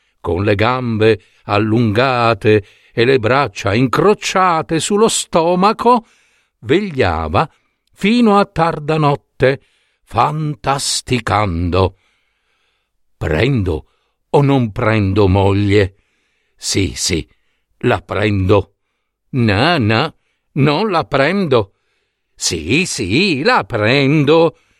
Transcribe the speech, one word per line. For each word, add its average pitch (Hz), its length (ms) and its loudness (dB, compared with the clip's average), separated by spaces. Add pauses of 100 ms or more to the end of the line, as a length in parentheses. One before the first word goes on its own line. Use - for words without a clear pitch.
(220)
con 87 220 -4
le 107 120 2
gambe 113 680 0 (220)
allungate 110 1160 2 (300)
e 117 120 0
le 135 120 4
braccia 110 560 -2
incrociate 165 1040 0
sullo 208 280 0
stomaco, 196 960 0 (540)
vegliava 117 880 -2 (420)
fino 220 460 2
a 196 80 2
tarda 160 520 -4
notte, 139 640 0 (420)
fantasticando. 107 1900 -2 (1200)
"Prendo 90 720 -2 (420)
o 147 140 2
non 131 280 0
prendo 107 560 0
moglie? 98 680 2 (600)
Sì, 98 380 -4
sì, - 340 -4 (520)
la 117 220 0
prendo. 98 720 0 (540)
No, 123 500 0
no, 113 360 0 (380)
non 170 380 0
la 160 140 -2
prendo. 143 680 0 (640)
Sì, 95 500 -4
sì, 131 560 -2
la 214 220 0
prendo. 139 960 2 (220)